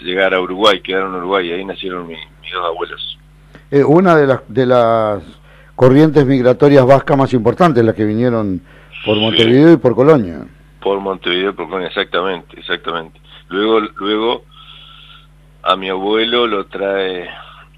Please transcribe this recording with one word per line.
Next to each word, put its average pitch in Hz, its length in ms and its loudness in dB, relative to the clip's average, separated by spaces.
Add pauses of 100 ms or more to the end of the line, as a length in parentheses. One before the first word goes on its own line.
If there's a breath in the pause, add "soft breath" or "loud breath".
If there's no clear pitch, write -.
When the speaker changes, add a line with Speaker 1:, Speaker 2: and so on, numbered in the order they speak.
Speaker 1:
llegar 95 320 -2
a 92 40 2
Uruguay, 92 420 0
quedaron 95 320 -6
en 92 80 -8
Uruguay, 90 300 -2
ahí 95 140 -8
nacieron 92 400 -10
mi, 85 80 -16 (300)
mis 82 100 -18
dos 92 100 -6
abuelos. 82 540 -10 (540 soft breath)
Speaker 2:
Eh, 139 120 2
una 170 320 4
de 147 120 2
las, 127 200 0
de 127 200 -2
las 113 560 2 (520 soft breath)
corrientes 143 520 4
migratorias 131 580 4
vascas 135 320 4
más 131 160 0
importantes, 120 500 2
las 110 120 2
que 107 100 -2
vinieron 107 560 -2 (420 soft breath)
por 107 120 0
Speaker 1:
Sí. 107 60 0
Speaker 2:
Montevideo 117 520 4
y 156 40 4
por 120 180 0
Colonia. 107 500 2 (340)
Speaker 1:
Por 98 200 -4
Montevideo 95 500 -4
y 98 40 -6
por 85 120 -10
Colonia, 90 220 -8
exactamente, 90 720 -6
exactamente. 82 600 -10 (300 soft breath)
Luego, 107 300 0 (180)
luego, 110 480 -4 (1160 loud breath)
a 92 120 -2
mi 95 140 -8
abuelo 110 580 -2
lo 101 200 -4
trae 95 600 -6 (500 loud breath)